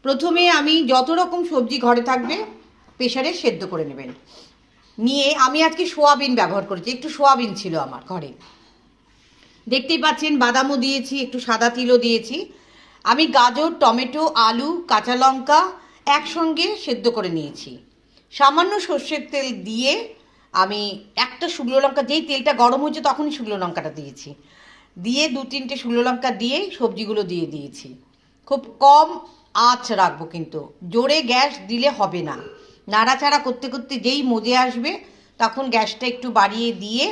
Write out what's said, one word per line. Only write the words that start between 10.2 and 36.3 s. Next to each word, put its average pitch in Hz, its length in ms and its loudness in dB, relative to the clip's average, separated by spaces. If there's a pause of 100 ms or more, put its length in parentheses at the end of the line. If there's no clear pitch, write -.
বাদামও 262 380 2
দিয়েছি, 269 440 -2
একটু 247 180 -8
সাদা 233 300 0
তিলও 247 280 2
দিয়েছি। 226 400 0 (680)
আমি 254 200 4
গাজর, 262 540 2
টমেটো, 254 440 2 (120)
আলু, 233 340 2 (180)
কাঁচা 226 280 0
লঙ্কা 262 440 4 (460)
একসঙ্গে 320 640 0 (100)
সেদ্ধ 240 300 -6
করে 220 220 -2
নিয়েছি। 147 420 -8 (600)
সামান্য 311 460 4
সর্ষের 302 500 -4
তেল 277 180 -4 (160)
দিয়ে 226 280 -2 (640)
আমি 196 280 0 (340)
একটা 247 340 -4
শুকনো 262 300 0
লঙ্কা, 269 240 2
যেই 285 180 0
তেলটা 285 320 -2
গরম 247 280 4
হয়েছে 302 200 -4
তখনই 294 300 0
শুকনো 214 260 -6
লঙ্কাটা 170 320 -6
দিয়েছি, 143 400 -16 (680)
দিয়ে 240 300 0
দু 269 140 -4
তিনটে 262 320 -8
শুকনো 240 260 -2
লঙ্কা 254 300 -2
দিয়ে 233 260 -2 (140)
সবজিগুলো 214 520 -4
দিয়ে 175 220 -4
দিয়েছি। 143 420 -14 (600)
খুব 277 140 -2 (180)
কম 294 300 8 (440)
আঁচ 240 380 4
রাখবো, 165 340 2
কিন্তু 160 340 -10 (300)
জোরে 262 320 2
গ্যাস 254 300 2 (160)
দিলে 240 220 0
হবে 185 320 -2
না। 147 140 -8 (520)
নাড়াচাড়া 269 520 2
করতে 254 300 -4
করতে 233 300 -8
যেই 262 240 0
মজে 233 340 0
আসবে 254 340 0 (480)
তখন 233 300 -2
গ্যাসটা 220 380 -2
একটু 247 240 -6